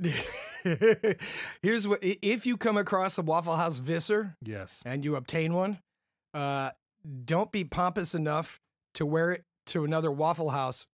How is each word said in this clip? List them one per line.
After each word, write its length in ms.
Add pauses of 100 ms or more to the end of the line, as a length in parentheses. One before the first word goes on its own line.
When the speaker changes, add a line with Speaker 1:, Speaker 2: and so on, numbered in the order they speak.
Speaker 1:
<laughs> 1600
Here's 280
what, 160
i-, 180
if 240
you 100
come 200
across 420
a 40
Waffle 340
House 240
visor 640
Speaker 2:
Yes. 420
Speaker 1:
and 180
you 120
obtain 380
one, 240 (560)
uh, 360 (540)
don't 260
be 140
pompous 500
enough 460 (340)
to 100
wear 280
it 100 (240)
to 160
another 300
Waffle 380
House 440